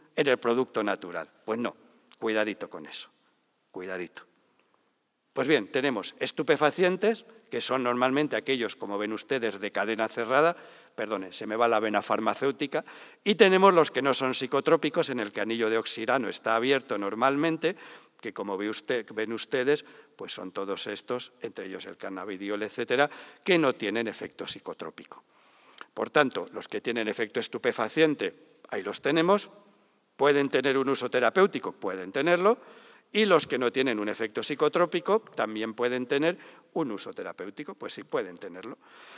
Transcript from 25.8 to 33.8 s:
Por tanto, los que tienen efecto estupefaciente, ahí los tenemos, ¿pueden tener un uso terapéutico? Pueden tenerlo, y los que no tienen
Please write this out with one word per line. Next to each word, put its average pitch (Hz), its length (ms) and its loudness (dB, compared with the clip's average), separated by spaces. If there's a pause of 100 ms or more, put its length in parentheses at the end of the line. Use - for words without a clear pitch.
Por 110 180 -6
tanto, 117 420 2
los - 160 -12
que 104 120 -6
tienen 117 280 -2
efecto 107 320 -2
estupefaciente, 120 920 0 (360)
ahí 180 120 -6
los - 200 -6
tenemos, 170 480 2 (640)
¿pueden 143 320 4
tener 135 300 2
un 135 100 0
uso 123 220 0
terapéutico? 123 640 2
Pueden 95 400 -8
tenerlo, 175 440 4 (560)
y 214 140 4
los 170 200 6
que 131 120 -2
no 123 120 2
tienen 127 300 0